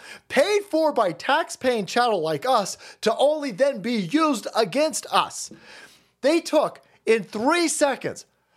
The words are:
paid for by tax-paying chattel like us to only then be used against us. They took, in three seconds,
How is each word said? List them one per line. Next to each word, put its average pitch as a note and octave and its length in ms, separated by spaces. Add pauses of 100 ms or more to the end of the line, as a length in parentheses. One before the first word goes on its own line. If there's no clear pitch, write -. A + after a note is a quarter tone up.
(300)
paid G4+ 340
for D#4 300
by G3+ 180
tax-paying C4 760
chattel A#3 340
like D3+ 260
us A3+ 300 (240)
to G#3+ 160
only C#4+ 340
then B3 300
be A#3 140
used B3+ 600
against A#3 560
us. - 400 (680)
They D#4 180
took, C#4+ 420 (240)
in A3+ 180
three D#4 440
seconds, B3+ 580 (320)